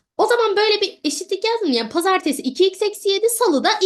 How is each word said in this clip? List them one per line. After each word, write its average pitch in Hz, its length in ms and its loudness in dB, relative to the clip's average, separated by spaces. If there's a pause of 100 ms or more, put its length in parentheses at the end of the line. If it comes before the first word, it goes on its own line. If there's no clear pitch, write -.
(180)
O 403 100 2
zaman 453 300 2
böyle 415 240 2
bir - 220 -4
eşitlik 381 420 -6
yazdım 440 260 0
ya. 226 180 -2
Pazartesi 359 520 0
iki 269 260 2
x 381 140 -4
eksi 415 280 -2
yedi, 403 200 2
salı 339 340 0
da 359 60 2 (160)